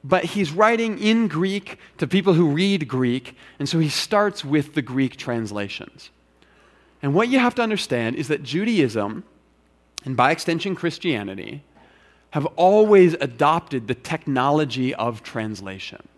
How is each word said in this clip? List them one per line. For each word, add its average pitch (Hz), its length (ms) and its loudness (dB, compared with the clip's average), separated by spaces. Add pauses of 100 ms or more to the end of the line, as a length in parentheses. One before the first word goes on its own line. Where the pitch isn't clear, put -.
But 160 200 2
he's 175 280 -2
writing 214 480 2
in 220 280 2
Greek 190 520 -4 (180)
to 160 80 -2
people 180 300 4
who 160 160 4
read 180 360 0
Greek, 123 480 -2 (220)
and 139 100 -6
so 165 120 0
he 156 100 2
starts 202 560 0
with 143 300 -2
the 147 80 -2
Greek 127 340 -2
translations. 104 920 -8 (920)
And 143 140 0
what 220 120 2
you 262 120 4
have 240 160 2
to 240 80 0
understand 127 520 -2
is 131 120 -6
that 147 160 -2
Judaism, 131 800 -2 (800)
and 131 100 -6
by 127 140 4
extension 170 460 -2
Christianity, 113 880 -6 (680)
have 151 140 -4 (100)
always 196 600 6
adopted 139 720 -2
the 120 80 -2
technology 135 1000 -2
of 113 300 -6
translation. 98 840 -10 (100)